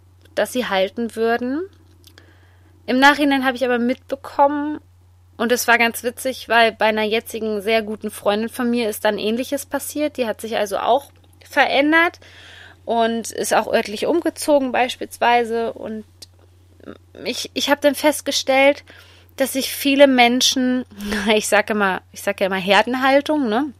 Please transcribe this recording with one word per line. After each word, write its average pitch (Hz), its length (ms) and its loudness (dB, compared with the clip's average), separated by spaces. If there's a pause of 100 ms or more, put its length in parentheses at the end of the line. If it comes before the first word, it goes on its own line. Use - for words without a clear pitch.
(360)
dass - 180 -2
sie 240 140 -4
halten 196 480 -2
würden. 240 480 -2 (1200)
Im 254 140 0
Nachhinein 277 460 4
hab 262 100 0
ich 247 100 -4
aber 247 140 0
mitbekommen, 285 1000 0 (560)
und 226 160 -2
es 240 160 0
war 233 120 4
ganz 233 240 -2
witzig, 247 460 -8
weil 226 220 4
bei 208 140 -2
einer 220 160 0
jetzigen 214 640 -4
sehr 226 180 2
guten 214 300 -8
Freundin 214 380 -2
von 240 200 -4
mir 233 200 0
ist - 160 -4
dann 208 120 0
Ähnliches 233 480 -4
passiert. 294 520 -4
Die 247 100 -2
hat 208 120 -6
sich 220 180 -8
also 196 200 -2
auch - 320 0 (400)
verändert 302 680 2 (680)
und 226 460 -2
ist - 240 -4
auch - 180 0
örtlich 208 320 -2
umgezogen 285 640 0
beispielsweise. 233 1000 0
Und 220 300 -12 (1200)
ich, - 280 -8
ich - 160 -2
hab 285 120 0
dann 285 140 2
festgestellt, 277 880 0 (540)
dass 262 160 -2
sich 269 200 -4
viele 277 340 6
Menschen, 254 800 2 (220)
<laughs> 208 260 -2
ich 214 140 0
sag 208 220 2
immer, 202 320 0 (100)
ich - 100 -18
sag - 180 -4
ja 196 80 2
immer 190 80 -2
Herdenhaltung, 254 960 2
ne? 240 300 -2